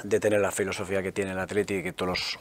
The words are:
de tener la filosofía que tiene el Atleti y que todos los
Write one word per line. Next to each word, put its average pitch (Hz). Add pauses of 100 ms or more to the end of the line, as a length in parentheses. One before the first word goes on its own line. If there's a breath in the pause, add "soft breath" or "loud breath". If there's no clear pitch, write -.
de 104
tener 104
la 95
filosofía 95
que 92
tiene 98
el 92
Atleti 98
y 92
que 90
todos 90
los -